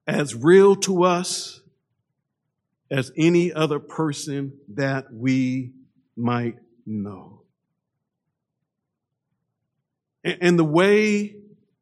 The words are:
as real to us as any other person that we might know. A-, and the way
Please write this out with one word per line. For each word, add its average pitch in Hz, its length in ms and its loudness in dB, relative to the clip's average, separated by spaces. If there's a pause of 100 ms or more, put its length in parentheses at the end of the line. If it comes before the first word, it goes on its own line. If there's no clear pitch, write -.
as 147 260 -4
real 190 440 6
to 190 260 0
us - 580 -4 (1300)
as 135 260 -4
any 170 380 2
other 151 260 -2
person 143 760 -6 (200)
that 135 400 -4
we 127 580 -2 (500)
might 120 360 -2 (280)
know. 104 560 -10 (2750)
A-, 170 180 -6
and 175 160 4
the 165 60 4
way 208 720 2 (460)